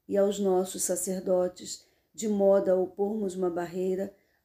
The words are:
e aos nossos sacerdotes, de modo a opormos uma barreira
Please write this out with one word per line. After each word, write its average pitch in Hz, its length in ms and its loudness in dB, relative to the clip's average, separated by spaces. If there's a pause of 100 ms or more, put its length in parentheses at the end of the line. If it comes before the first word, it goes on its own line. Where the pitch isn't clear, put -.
e 196 80 -4
aos 202 240 2
nossos 185 440 0
sacerdotes, 180 1040 -2 (280)
de 220 160 -6
modo 196 400 4
a 185 60 6
opormos 196 600 -2
uma 185 140 -2
barreira 185 640 -4 (280)